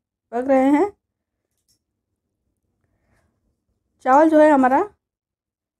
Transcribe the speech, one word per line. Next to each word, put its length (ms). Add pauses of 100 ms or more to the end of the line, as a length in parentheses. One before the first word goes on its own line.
(320)
पक 160
रहे 220
हैं। 220 (3250)
चावल 240
जो 100
है 120
हमारा 320 (960)